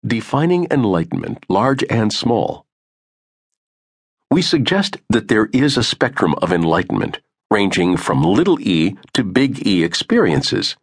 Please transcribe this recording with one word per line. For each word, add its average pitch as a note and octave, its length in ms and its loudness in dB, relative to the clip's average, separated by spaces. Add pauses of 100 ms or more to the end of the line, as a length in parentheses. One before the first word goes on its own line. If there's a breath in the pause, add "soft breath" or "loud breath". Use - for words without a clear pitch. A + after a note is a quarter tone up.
Defining D3+ 680 0
enlightenment, F#2 760 -2
large A#2 400 2
and A2 240 0
small. - 540 -2 (1600)
We E3+ 140 2
suggest F3+ 540 0 (120)
that A2 200 0
there G#2+ 240 2
is C3+ 240 2
a A#2+ 80 0
spectrum - 580 0
of E2+ 100 0
enlightenment, E2+ 680 -2 (280)
ranging F#2 480 0
from D2 280 -2
little D3+ 360 2
e F2+ 360 0 (160 loud breath)
to B2+ 100 0
big C3 420 -2
E F2+ 200 2
experiences. G2+ 960 0